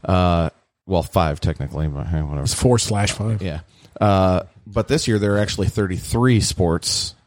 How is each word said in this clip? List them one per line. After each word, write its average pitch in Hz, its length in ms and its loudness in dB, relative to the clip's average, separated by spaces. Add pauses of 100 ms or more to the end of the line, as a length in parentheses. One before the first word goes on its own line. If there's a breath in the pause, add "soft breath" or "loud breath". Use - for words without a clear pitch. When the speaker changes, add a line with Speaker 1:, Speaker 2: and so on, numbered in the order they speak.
Speaker 1:
yeah. 95 80 0
Uh, 87 360 2 (360)
well, 90 180 0
five 78 360 0
technically, 78 480 -4
but 71 200 -6
hey, 80 140 -2
whatever. 73 220 -4
Speaker 2:
It's - 100 -2
four 123 260 2
slash 101 340 -2
five. 107 280 -4
Speaker 1:
Yeah. 80 200 -6 (380 soft breath)
Uh, 92 440 4 (240)
but 107 220 -2
this - 180 0
year, 107 120 2
there 101 160 2
are 104 40 2
actually 101 280 0
thirty-three 110 720 2
sports - 720 -2 (140)